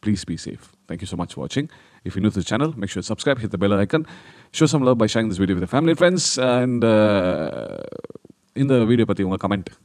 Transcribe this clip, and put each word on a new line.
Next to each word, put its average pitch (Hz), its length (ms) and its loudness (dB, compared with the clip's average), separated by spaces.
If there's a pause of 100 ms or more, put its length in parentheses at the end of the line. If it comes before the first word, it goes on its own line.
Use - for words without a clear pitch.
Please 104 260 -2
be 80 60 -6 (100)
safe. - 160 -14 (260)
Thank 82 140 -8
you 101 80 -10
so 87 100 -8
much 82 140 -8
for 67 80 -10
watching. 147 240 -4 (360)
If - 120 -8
you're 95 100 -2
new 104 60 4
to 98 80 -4
the 85 120 -4
channel, 139 240 0
make 104 140 -8
sure 90 140 -8
to - 20 -10
subscribe, 135 380 -2
hit 101 80 -6
the 92 120 -6
bell 101 100 2
icon, 104 300 2 (480)
show - 140 2
some 147 220 2
love 127 100 4
by 110 160 2
sharing 113 160 0
this 90 80 -4
video 95 180 2
with 90 100 -2
your - 100 -8
family 160 160 4
and 160 120 2
friends, 180 220 2 (280)
and, 123 300 0
uh, 92 960 2 (840)
இந்த 135 160 4 (120)
வீடியோ 117 200 4
பத்தி 98 180 0
உங்க 92 160 -2
கமெண்ட் 98 260 -2 (160)